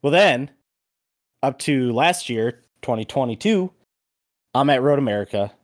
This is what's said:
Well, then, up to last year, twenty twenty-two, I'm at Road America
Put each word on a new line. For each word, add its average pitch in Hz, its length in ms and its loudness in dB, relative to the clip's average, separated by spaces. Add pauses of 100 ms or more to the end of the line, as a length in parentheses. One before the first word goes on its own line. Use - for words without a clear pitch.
Well, 139 100 0
then, 151 380 2 (920)
up 135 160 -2
to 127 340 0
last 165 360 0
year, 117 320 -4 (200)
twenty 113 240 -4
twenty-two, 185 680 -2 (840)
I'm 139 140 2
at 131 120 2
Road 143 180 2
America 104 540 -2 (100)